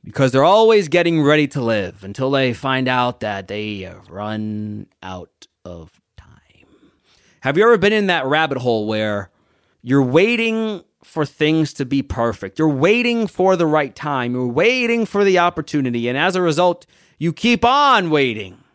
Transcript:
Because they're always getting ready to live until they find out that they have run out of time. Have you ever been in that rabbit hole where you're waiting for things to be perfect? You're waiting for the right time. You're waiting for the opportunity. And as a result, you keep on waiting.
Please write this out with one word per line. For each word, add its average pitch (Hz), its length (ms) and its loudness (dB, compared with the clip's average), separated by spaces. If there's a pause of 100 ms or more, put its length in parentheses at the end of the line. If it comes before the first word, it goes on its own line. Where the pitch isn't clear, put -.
Because 131 260 0
they're 135 140 4
always 208 440 4
getting 170 340 2
ready 147 260 4
to 139 140 -6
live 101 420 -2
until 131 260 -6
they 135 220 0
find 131 340 -2
out 123 340 -2
that 98 280 -6
they 104 300 -8
have 87 320 -16
run 107 760 -8 (160)
out 92 440 -16 (180)
of 85 360 -18 (160)
time. - 500 -20 (760)
Have 143 160 -2
you 208 80 4
ever 233 140 6
been 202 140 2
in 214 160 0
that 156 180 0
rabbit 143 320 0
hole 113 280 0
where 107 440 -4 (520)
you're 135 200 2
waiting 220 800 0 (180)
for 156 220 -6
things 156 500 0
to 135 120 -6
be 135 160 -2
perfect? 117 560 -6
You're 156 100 2
waiting 220 580 0
for 185 300 0
the 170 100 0
right 151 300 -2
time. 127 380 -4
You're 127 120 -4
waiting 233 600 0
for 202 180 -2
the 185 140 2
opportunity. 147 680 -2
And 127 100 -2
as 175 180 0
a 185 60 0
result, 175 440 0 (320)
you 160 140 -4
keep 233 320 0
on 247 460 2
waiting. 110 480 -2 (160)